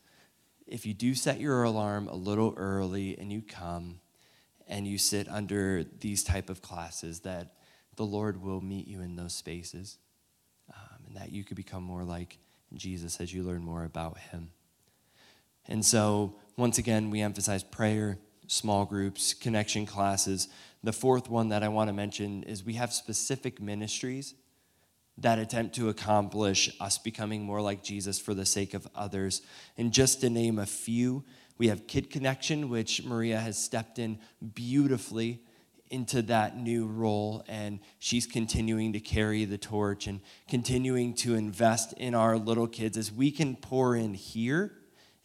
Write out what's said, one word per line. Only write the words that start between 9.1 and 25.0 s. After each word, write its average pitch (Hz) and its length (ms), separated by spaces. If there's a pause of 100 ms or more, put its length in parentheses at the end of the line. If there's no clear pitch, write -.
those 87 180
spaces, 87 640 (720)
um, - 340
and 104 100
that - 160
you 101 100
could 95 140
become 95 260
more 90 220
like 87 340 (360)
Jesus 85 460
as 90 140
you 92 80
learn 87 200
more 85 220
about 82 340
him. 82 320 (1160)
And 107 180
so, 104 520 (200)
once 123 220
again, 110 320
we 107 100
emphasize 101 440
prayer, 107 540 (280)
small 101 380
groups, 98 500
connection 107 520
classes. 98 640 (340)
The 113 100
fourth 127 360
one 113 200
that 104 140
I 107 60
want 107 200
to 101 40
mention 101 520
is 95 200
we 113 100
have 117 180
specific - 680
ministries 107 760 (840)